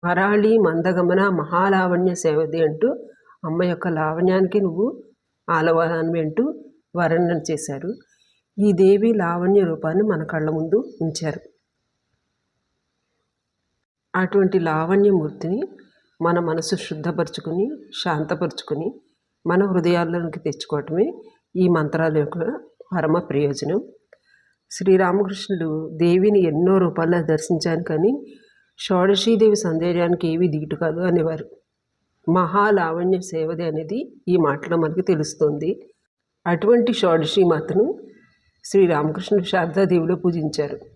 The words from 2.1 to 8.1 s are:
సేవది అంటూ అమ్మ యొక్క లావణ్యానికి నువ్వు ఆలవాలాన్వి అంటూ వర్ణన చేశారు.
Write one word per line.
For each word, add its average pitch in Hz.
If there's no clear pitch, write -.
సేవది 160
అంటూ 156
అమ్మ 165
యొక్క 175
లావణ్యానికి 180
నువ్వు 190
ఆలవాలాన్వి 165
అంటూ 165
వర్ణన 170
చేశారు. 156